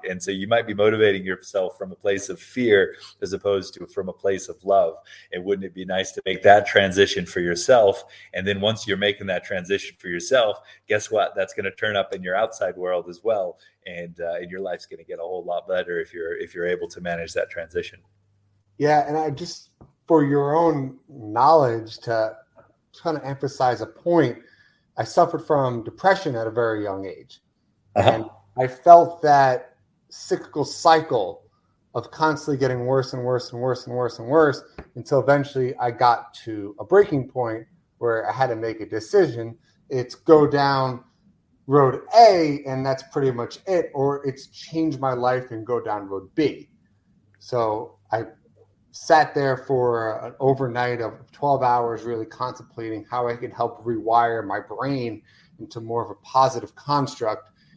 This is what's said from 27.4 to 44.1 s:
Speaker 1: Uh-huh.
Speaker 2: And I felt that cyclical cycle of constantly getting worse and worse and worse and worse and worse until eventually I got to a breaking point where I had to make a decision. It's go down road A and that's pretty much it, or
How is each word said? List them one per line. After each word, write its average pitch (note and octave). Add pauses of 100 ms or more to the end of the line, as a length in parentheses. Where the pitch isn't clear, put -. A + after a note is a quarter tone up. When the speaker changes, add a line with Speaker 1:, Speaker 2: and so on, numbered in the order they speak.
Speaker 1:
Uh-huh. G#2
Speaker 2:
And A2+ (320)
I B2+
felt E3+
that C#3 (340)
cyclical -
cycle D3 (520)
of -
constantly D3+
getting B2
worse C3
and B2
worse B2
and A#2+
worse B2
and B2
worse B2
and A2+
worse C#3+ (340)
until C3
eventually C3+
I B2
got A#2+ (120)
to G#2
a G#2+
breaking F3
point A2+ (320)
where A2+
I G2+
had C3
to A#2
make A2+
a G2
decision. A#2 (320)
It's B2+
go D3+
down C#3 (680)
road C3+ (160)
A E3+
and C3
that's C3+
pretty C3+
much A#2+
it, F3
or C#3